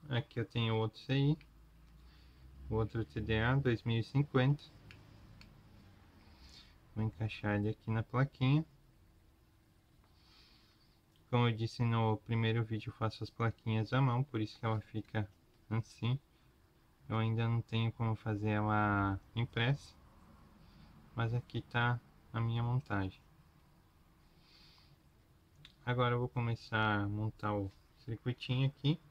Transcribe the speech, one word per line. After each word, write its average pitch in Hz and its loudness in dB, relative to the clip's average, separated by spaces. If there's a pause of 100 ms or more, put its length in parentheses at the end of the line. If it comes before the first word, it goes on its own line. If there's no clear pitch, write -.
Aqui 123 -2
eu 110 -2
tenho 113 0
outro 110 -2
C - -2
I, 139 4 (1300)
o 110 -2
outro 110 -2
T - -8
D 110 0
A 120 2
dois 131 2
mil 117 0
e - -2
cinquenta. 139 2 (2250)
Vou 110 -2
encaixar 107 -4
ele 104 0
aqui - -6
na 113 0
plaquinha. 139 0 (2750)
Como 120 4
eu 113 2
disse 110 -2
no 113 2
primeiro 113 0
vídeo, 110 -6
eu - -12
faço - -4
as 107 -8
plaquinhas 110 -2
à 131 2
mão, 127 2
por 113 -4
isso - -6
que - -12
ela 110 0
fica 107 -4 (400)
assim. 113 -2 (920)
Eu 110 0
ainda 113 0
não 117 2
tenho 113 0
como 113 -2
fazer 107 -2
ela 104 2 (160)
impressa, 120 0 (1200)
mas 117 0
aqui 120 -4
tá 120 0 (320)
a 113 -2
minha 117 0
montagem. 107 -2 (2750)
Agora 123 2
eu 120 0
vou 123 -2
começar 110 0
a 101 0
montar 104 -4
o 98 -2 (280)
circuitinho 127 -2
aqui. 143 0 (120)